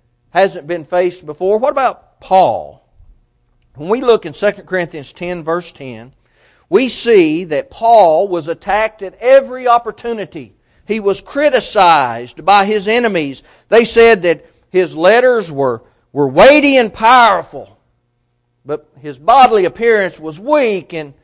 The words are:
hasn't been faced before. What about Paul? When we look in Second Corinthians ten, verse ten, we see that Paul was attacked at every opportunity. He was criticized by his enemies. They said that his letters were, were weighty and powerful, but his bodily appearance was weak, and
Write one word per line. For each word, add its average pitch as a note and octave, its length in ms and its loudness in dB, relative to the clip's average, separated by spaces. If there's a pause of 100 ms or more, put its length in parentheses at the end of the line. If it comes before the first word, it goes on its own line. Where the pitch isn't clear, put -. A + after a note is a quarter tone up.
(280)
hasn't F3 380 -2
been E3 180 -8
faced F3+ 400 -4
before. F#3 340 -4
What C4+ 140 -2
about - 480 -4
Paul? A2+ 640 0 (960)
When D3 120 -14
we A#3+ 140 -2
look A#3 220 0
in D#3 100 -12
Second G3 320 -6
Corinthians E3+ 460 -8
ten, F3 300 -10
verse E3+ 300 -6
ten, B2 420 -18 (540)
we A#3+ 200 0
see F3+ 560 0
that D3 280 -6
Paul G3+ 560 2
was E3+ 180 -6
attacked G#3 560 -6
at F#3 180 -14
every B3+ 460 2
opportunity. A3 880 -4 (320)
He A3 140 -4
was G3 200 -2
criticized E3 1200 0
by G3 220 2
his G#3 200 -4
enemies. G3+ 560 -4 (260)
They A#3 160 4
said A3+ 380 4
that E3 240 -2 (240)
his E3+ 260 -2
letters A3 540 2
were, C3+ 320 -4 (300)
were C#3 160 -2
weighty C4+ 480 4
and A3 180 0
powerful, G#3 840 0 (840)
but D3 240 -10 (120)
his C#3+ 180 -14
bodily A3+ 460 2
appearance G3+ 560 -2
was D#3 180 -12
weak, A#3 540 -4
and D3+ 200 -12 (120)